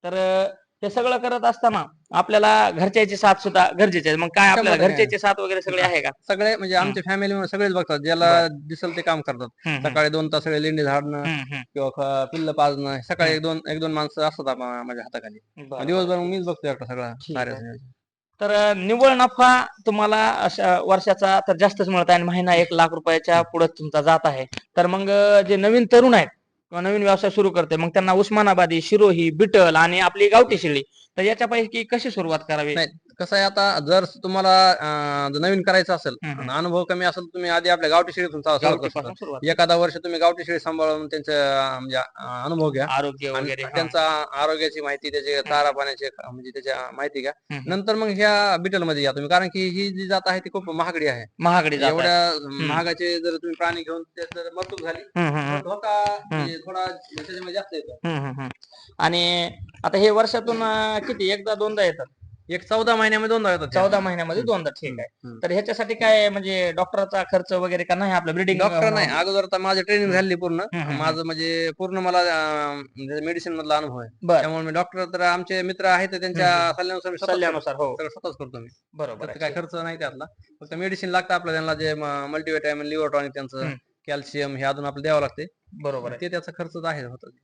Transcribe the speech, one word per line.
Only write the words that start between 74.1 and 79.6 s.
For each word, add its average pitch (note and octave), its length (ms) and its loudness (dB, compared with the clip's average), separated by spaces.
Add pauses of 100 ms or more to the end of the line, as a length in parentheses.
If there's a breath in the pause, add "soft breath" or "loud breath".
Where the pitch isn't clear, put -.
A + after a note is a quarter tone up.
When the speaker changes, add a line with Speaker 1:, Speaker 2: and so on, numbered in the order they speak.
Speaker 1:
बरं. E3+ 180 4
Speaker 2:
त्यामुळे D#3+ 260 -2
मी D#3 60 -6
डॉक्टर F3+ 340 -4
तर F3 160 -6
आमचे F3+ 400 -2
मित्र F#3 240 -6
आहेत, F#3 240 4
त्यांच्या F3+ 440 0
Speaker 1:
हं, E3+ 140 2
हं. D#3+ 60 -2
Speaker 2:
सल्ल्यानुसार F3+ 380 -6
मी E3+ 60 -8
स्वतःच F#3+ 160 -2
Speaker 1:
सल्ल्यानुसार, D#3+ 400 -2
Speaker 2:
करतो. C#3 160 -2
Speaker 1:
हो. B2+ 100 -6
Speaker 2:
सगळं D#3 100 -8
स्वतःच D#3 300 -10
करतो B2+ 200 -12
मी. A#2 80 -16 (260)
Speaker 1:
बरोबर C#3 240 -8
Speaker 2:
त्यात D#3 120 -12
Speaker 1:
आहे, C#3+ 100 -14
Speaker 2:
काय D#3 100 -4
Speaker 1:
ठीक. C#3+ 80 -6
Speaker 2:
खर्च E3+ 260 -8